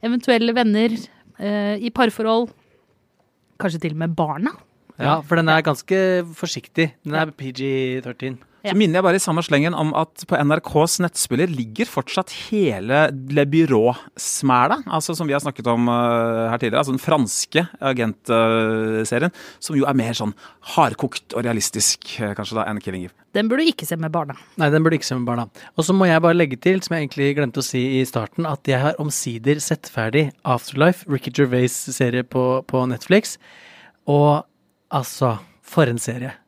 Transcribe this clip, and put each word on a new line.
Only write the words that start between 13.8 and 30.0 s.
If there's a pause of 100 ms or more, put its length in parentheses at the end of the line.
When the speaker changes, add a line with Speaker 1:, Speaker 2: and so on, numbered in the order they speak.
Speaker 3:
altså
som
vi
har
snakket
om,
eh,
her
tidligere,
altså
den
franske (140)
agentserien, (260)
som
jo
er
mer
sånn (400)
hardkokt
og
realistisk,
eh,
kanskje
da,
enn
Killing
Eve. (180)
Speaker 1:
Den
burde
du
ikke
se
med
barna. (240)
Speaker 2:
Nei,
den
burde
du
ikke
se
med
barna. (320)
Og
så
må
jeg
bare
legge
til,
som
jeg
egentlig
glemte
å
si
i
starten,
at
jeg
har
omsider
sett
ferdig (120)